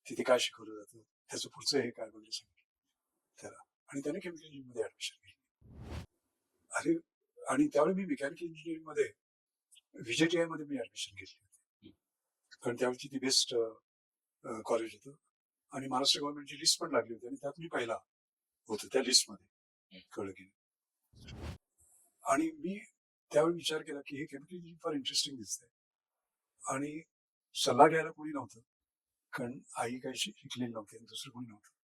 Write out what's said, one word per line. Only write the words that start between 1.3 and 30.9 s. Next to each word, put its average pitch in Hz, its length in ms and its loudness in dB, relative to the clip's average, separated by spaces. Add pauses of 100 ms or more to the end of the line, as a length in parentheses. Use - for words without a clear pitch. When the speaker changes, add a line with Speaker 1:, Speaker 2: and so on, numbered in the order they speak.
Speaker 1:
पुढचं 143 300 2
हे 120 100 2
काय 117 180 -8
वगैरे 107 240 -20
सांगितलं - 1080 -18
त्याला - 160 -14 (300)
आणि 139 140 -6
त्याने 147 180 -2
केमिकल 170 240 -8
इंजिनिअरिंगमध्ये 139 400 -6
ॲडमिशन - 320 -8 (100)
घेतली. - 760 -14 (680)
अरे, - 220 0 (520)
आणि 147 220 6
त्यावेळी 156 280 6
मी 190 100 0
मेकॅनिकल 143 400 -2
इंजिनिअरिंगमध्ये 156 680 -4 (840)
व्हीजेटीआय 165 520 4
मध्ये 151 200 -6
मी 143 100 -4
ॲडमिशन - 400 -8
घेतली 95 280 -18
होती, - 460 -20 (720)
कारण 120 180 -2
त्यावेळची 127 280 0
ती 139 120 -6
बेस्ट, 131 360 4
अ, 113 140 2 (720)
अ, 110 220 -6
कॉलेज 113 280 0
होतं 135 220 -18 (560)
आणि 135 160 -6
महाराष्ट्र 139 320 2
गव्हर्नमेंटची 143 360 -6
लिस्ट - 240 4
पण 175 120 -4
लागली 131 220 2
होती - 140 -12
आणि - 140 -8
त्यात 139 180 -6
मी 165 80 -8
पहिला - 300 -2 (680)
होतो 107 260 -4
त्या 131 80 6
लिस्टमध्ये, 117 460 2 (440)
Speaker 2:
हम्म. - 220 -20
Speaker 1:
कळलं 101 180 -4
की 95 120 -16
नाही? 95 120 -20 (1700)
आणि - 260 4
मी 208 280 -4 (540)
त्यावेळी 165 220 6
विचार 156 260 -2
केला 143 200 -8
की 139 160 -8
हे 147 80 -4
केमिकल 175 300 -12
इंजिनिअरिंग 170 280 -14
फार 160 100 -2
इंटरेस्टिंग 139 440 -2
दिसतंय - 320 -8 (1040)
आणि 151 260 -4 (540)
सल्ला - 320 10
घ्यायला 160 240 2
कोणी - 200 -8
नव्हतं, - 280 -6 (720)
कारण 120 260 -4 (160)
आई 123 240 -2
काही 131 160 -4
शिक-, - 220 -4
शिकलेली 123 340 -4
नव्हती 110 260 -10